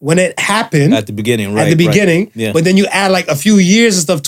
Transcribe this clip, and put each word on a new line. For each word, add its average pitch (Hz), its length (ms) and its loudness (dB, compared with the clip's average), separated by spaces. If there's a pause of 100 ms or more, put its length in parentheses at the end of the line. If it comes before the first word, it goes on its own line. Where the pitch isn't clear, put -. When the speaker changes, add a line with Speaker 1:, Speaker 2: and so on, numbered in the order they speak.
Speaker 1:
when 165 140 0
it 180 200 -2
happened. 190 540 0
Speaker 2:
At 104 140 -2
the 117 60 -12
beginning, 107 360 -2
Speaker 1:
At 104 60 -4
Speaker 2:
right, 135 200 2
Speaker 1:
the 165 80 2
Speaker 2:
right. 170 80 2
Speaker 1:
beginning. 190 440 -2
Speaker 2:
Yeah. 110 180 -4
Speaker 1:
But 165 100 0
then 185 140 2
you 175 140 4
add, 190 200 -2
like, 180 160 -2
a 156 80 -2
few 208 220 2
years 202 380 4
and 180 80 -2
stuff 156 240 -2